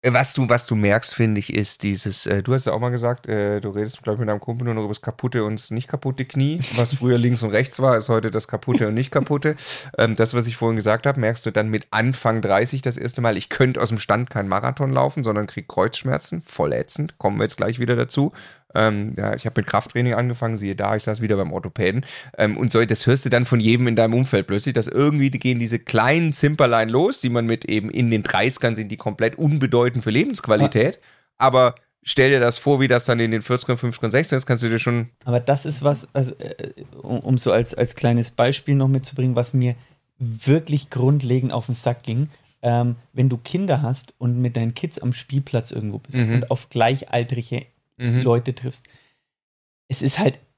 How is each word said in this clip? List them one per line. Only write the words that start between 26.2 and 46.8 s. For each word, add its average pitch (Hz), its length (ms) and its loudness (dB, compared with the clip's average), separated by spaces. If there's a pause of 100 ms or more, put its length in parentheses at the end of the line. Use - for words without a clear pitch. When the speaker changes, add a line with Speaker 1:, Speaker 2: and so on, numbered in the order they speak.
Speaker 1:
Zimperlein 123 560 2
los, 165 320 2
die 127 80 0
man 117 160 0
mit 113 180 0
eben 107 260 -2
in 117 220 0
den 104 120 2
Dreißigern 117 520 0
sind, 107 160 -6
die 110 60 -10
komplett 113 400 -2
unbedeutend 127 680 2
für - 60 -2
Lebensqualität. 123 840 2
Speaker 2:
Ja. - 60 -20 (360)
Speaker 1:
Aber 131 380 4 (280)
stell 135 280 4
dir 135 100 4
das 120 160 2
vor, 143 240 2
wie 131 80 2
das 120 160 4
dann 117 160 2
in 113 100 2
den 110 120 -2
vierzigern, 123 340 -2
fünfzigern, 117 340 -4
sechzigern, 139 260 0
das 131 80 -4
kannst 117 180 0
du 117 40 -2
dir 113 120 0
schon 120 300 -2 (140)
Speaker 2:
Aber 123 160 0
das 139 260 0
ist 143 180 -6
was, 143 300 -2
also, 127 220 -2
äh, - 380 -12 (280)
um, - 200 -6
um 127 160 0
so 117 160 0
als, 113 220 2
als - 200 -2
kleines 120 340 0
Beispiel 139 460 0
noch 135 140 4
mitzubringen, 131 480 0
was 120 160 -2
mir 123 220 2 (440)
wirklich 139 720 0
grundlegend 127 640 0
auf 117 140 -4
den 123 80 -2
Sack - 280 -2
ging. 123 240 -2 (340)
Ähm, 120 360 2 (160)
wenn 127 160 4
du 123 80 0
Kinder 170 440 -2
hast 131 360 -4
und 123 240 0
mit 120 160 0
deinen 113 160 0
Kids - 260 -8
am 123 140 -2
Spielplatz 135 580 -4
irgendwo 107 280 -6
bist - 180 -8
Speaker 1:
Mhm. 113 160 2
Speaker 2:
und 117 180 0
auf - 180 -4
gleichaltrige 120 960 -2 (300)